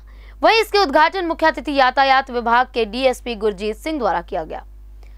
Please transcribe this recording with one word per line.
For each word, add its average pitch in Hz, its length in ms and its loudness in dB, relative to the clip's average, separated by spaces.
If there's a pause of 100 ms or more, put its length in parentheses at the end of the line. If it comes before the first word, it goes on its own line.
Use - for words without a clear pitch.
(440)
वहीं 427 180 4
इसके - 160 -2
उद्घाटन 330 480 2
मुख्य 320 200 -2
अतिथि 311 280 -2
यातायात 269 580 2
विभाग 240 420 0
के 226 120 0
डीएसपी 240 500 -2
गुरजीत 214 400 -4
सिंह 311 240 -6
द्वारा 175 220 -2
किया 175 220 -8
गया। - 220 -14 (520)